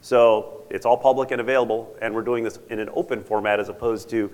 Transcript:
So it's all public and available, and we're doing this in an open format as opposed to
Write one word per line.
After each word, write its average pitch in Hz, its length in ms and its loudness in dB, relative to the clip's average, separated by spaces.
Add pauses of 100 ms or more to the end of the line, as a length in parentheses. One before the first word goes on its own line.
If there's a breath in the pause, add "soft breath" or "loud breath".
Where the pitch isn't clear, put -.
So 113 680 4
it's 95 140 -8
all 120 120 4
public 131 340 0
and 123 100 -2
available, 117 640 -2
and 110 100 -4
we're 110 100 -4
doing 120 200 -2
this 107 160 -6 (100)
in 110 120 -6
an 107 140 -8
open 113 280 -4
format 104 380 0
as 101 80 -4
opposed 113 420 -6
to 110 240 -2